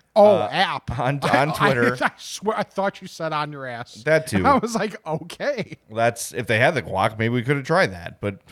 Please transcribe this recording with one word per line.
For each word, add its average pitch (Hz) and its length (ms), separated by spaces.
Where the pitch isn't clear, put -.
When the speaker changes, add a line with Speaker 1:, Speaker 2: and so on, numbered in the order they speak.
Speaker 1:
Oh, 208 220
Speaker 2:
Uh, - 140
Speaker 1:
app. 151 480
Speaker 2:
on, 135 220
Speaker 1:
<laughs> 151 100
Speaker 2:
on - 240
Twitter. 123 480
Speaker 1:
I, - 40
I - 100
swear, - 420
I 208 40
thought 196 400
you 185 60
said 160 260
on 151 180
your 139 140
ass. 117 380
Speaker 2:
That 156 220
too. 190 200
Speaker 1:
<laughs> - 0
I 277 120
was 226 160
like, 208 220
"Okay." 170 720
Speaker 2:
That's, 113 420
if 101 140
they 110 120
had 147 160
the 120 80
guac, 98 360
maybe 113 160
we 123 80
could 143 140
have 139 100
tried 165 260
that. 85 300
But 101 180